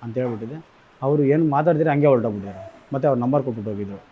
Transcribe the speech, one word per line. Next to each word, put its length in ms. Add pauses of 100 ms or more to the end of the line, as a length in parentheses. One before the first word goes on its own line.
ಅಂತೇಳ್ಬಿಟ್ಟಿದೆ. 600 (360)
ಅವರು 220
ಏನು 260
ಮಾತಾಡ್ದಿರ 400
ಹಂಗೆ 180
ಹೊರಟೋಗ್ಬಿಟ್ಟಿದ್ದಾರೆ. 640 (200)
ಮತ್ತು 140
ಅವ್ರ 120
ನಂಬರ್ 240
ಕೊಟ್ಬಿಟ್ಟು 280
ಹೋಗಿದ್ರು. 280 (120)